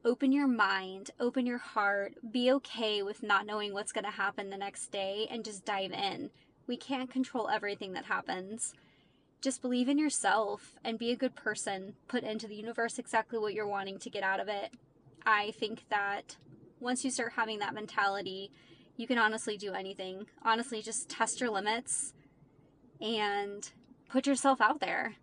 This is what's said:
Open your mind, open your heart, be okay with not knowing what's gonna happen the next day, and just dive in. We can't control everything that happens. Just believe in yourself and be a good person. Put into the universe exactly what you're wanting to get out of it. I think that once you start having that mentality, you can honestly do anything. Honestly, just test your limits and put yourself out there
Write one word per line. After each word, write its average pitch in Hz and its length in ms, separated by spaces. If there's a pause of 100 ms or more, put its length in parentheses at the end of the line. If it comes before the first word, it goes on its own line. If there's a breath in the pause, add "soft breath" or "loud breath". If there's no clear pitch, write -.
Open 262 280
your 285 140
mind, 196 720
open 247 260
your 240 140
heart, 202 560 (140)
be 247 220
okay 226 500
with 202 220
not 208 220
knowing 208 280
what's 202 200
gonna 208 180
happen 202 380
the 196 80
next 196 340
day, 202 400
and 233 140
just 202 180
dive 196 300
in. 202 360 (380 soft breath)
We 247 80
can't 254 340
control 254 380
everything 202 460
that 180 120
happens. 185 680 (680 soft breath)
Just 269 200
believe 247 260
in 285 100
yourself 214 840
and 226 160
be 233 120
a 247 40
good 254 200
person. 202 600 (120)
Put 240 160
into 220 240
the 208 80
universe 226 440
exactly 226 400
what 214 140
you're 208 140
wanting 196 320
to - 100
get 196 140
out 190 180
of 196 80
it. 202 240 (520)
I 208 260
think 214 380
that 202 460 (460)
once 247 240
you 262 60
start 233 260
having 220 220
that 202 140
mentality, 196 800 (460 loud breath)
you 233 100
can 247 100
honestly 220 400
do 196 160
anything. 190 540 (160)
Honestly, 226 380
just - 280
test - 300
your 247 100
limits 214 640 (880 soft breath)
and 208 680 (380)
put 262 180
yourself 269 340
out 214 200
there 190 420